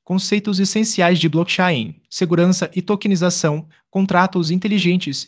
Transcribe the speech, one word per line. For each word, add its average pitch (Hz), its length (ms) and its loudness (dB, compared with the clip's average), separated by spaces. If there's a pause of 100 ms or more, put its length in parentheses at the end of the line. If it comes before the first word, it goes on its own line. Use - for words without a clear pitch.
conceitos 196 560 -2
essenciais 190 580 2
de 160 100 0
blockchain, 165 680 -2 (120)
segurança 180 680 0
e 180 40 -2
tokenização, 175 840 0 (240)
contratos 185 600 0
inteligentes, 185 760 0